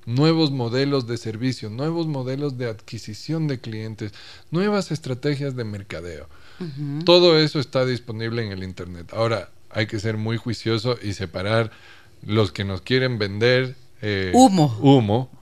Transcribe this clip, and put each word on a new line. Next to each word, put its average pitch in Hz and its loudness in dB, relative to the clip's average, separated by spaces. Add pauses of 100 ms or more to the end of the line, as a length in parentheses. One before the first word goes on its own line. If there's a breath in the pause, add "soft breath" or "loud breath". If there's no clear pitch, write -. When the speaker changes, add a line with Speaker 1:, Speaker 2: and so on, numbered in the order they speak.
Speaker 1:
nuevos 151 2
modelos 135 0
de 117 -4
servicio, 110 -4
nuevos 156 -4
modelos 135 -4
de 123 -4
adquisición 113 -6
de 135 -4
clientes, 110 -8 (380 loud breath)
nuevas 196 0
estrategias 139 -4
de 120 -4
mercadeo. 87 -10 (320 loud breath)
Speaker 2:
Ujú. 147 -6
Speaker 1:
Todo 175 6
eso 156 2
está 131 -2
disponible 117 -4
en 104 -6
el 92 -8
Internet. 90 -12
Ahora, 110 -2 (180)
hay 107 -2
que 107 -4
ser 110 -2
muy 110 -2
juicioso 113 -2
y 101 -4
separar 101 -2 (540 loud breath)
los 104 2
que 104 -4
nos 98 -4
quieren 127 0
vender, 120 2 (260)
eh, 98 -2
Speaker 2:
Humo. 190 8
Speaker 1:
humo 131 6 (120)